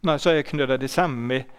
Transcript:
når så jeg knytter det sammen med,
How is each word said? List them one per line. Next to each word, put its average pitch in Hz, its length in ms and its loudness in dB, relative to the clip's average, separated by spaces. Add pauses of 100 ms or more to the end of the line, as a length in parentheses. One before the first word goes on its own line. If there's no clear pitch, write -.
når 160 160 0
så 170 140 2
jeg 151 140 2
knytter 135 320 0
det 131 120 -4
sammen 127 380 0
med, 131 160 -2 (160)